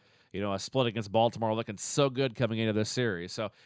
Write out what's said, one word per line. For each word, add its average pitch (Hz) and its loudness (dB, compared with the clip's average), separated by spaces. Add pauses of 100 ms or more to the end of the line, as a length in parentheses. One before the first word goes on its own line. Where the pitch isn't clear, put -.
(320)
you 95 -6
know, 101 -2
a 98 -2
split 127 0
against 101 -4
Baltimore 113 4
looking 110 -4
so - 2
good 127 0
coming 113 0
into 110 2
this 107 0
series. 92 -2
So 107 -6 (140)